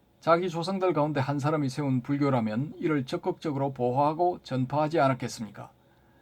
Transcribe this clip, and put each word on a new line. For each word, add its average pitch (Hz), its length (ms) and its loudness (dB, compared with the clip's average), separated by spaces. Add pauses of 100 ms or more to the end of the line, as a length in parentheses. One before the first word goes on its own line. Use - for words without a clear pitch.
(200)
자기 170 280 4
조상들 180 460 0
가운데 147 260 0
한 143 180 0
사람이 147 300 0
세운 131 320 0
불교라면 131 800 0
이를 151 260 0
적극적으로 139 720 -4
보호하고 147 680 2
전파하지 147 580 0
않았겠습니까? 120 720 -2 (520)